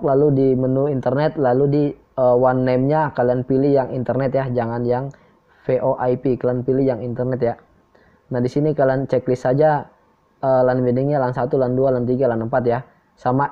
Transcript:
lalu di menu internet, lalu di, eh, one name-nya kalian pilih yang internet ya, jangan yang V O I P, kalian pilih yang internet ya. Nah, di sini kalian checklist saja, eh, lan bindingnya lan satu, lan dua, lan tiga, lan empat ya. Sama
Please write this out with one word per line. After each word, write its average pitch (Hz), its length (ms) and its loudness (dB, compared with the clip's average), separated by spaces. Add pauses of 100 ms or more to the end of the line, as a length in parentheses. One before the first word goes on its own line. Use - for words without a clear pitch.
lalu 143 240 4
di 135 240 2
menu 131 320 0
internet, 143 480 -2
lalu 135 320 2
di, 147 240 2
eh, 123 480 0
one 127 240 2
name-nya 127 480 0
kalian 123 320 0
pilih 135 240 0
yang 135 240 2
internet 127 400 -2
ya, 135 160 -2
jangan 120 400 -4
yang 127 240 -2 (560)
V 131 160 0
O 131 160 0
I 127 160 0
P, 131 240 -2
kalian 123 240 -2
pilih 135 240 0
yang 120 160 -2
internet 123 400 -4
ya. 117 120 -2 (760)
Nah, 127 80 -2
di 123 80 0
sini 147 240 0
kalian 135 400 0
checklist 127 320 -2
saja, 143 480 2 (480)
eh, 131 240 2
lan 127 240 2
bindingnya 135 320 0
lan 127 160 -2
satu, 135 240 -2
lan 127 160 0
dua, 131 160 2
lan 123 160 -2
tiga, 127 240 0
lan 113 160 -4
empat 127 160 0
ya. 120 160 0 (400)
Sama 131 320 -2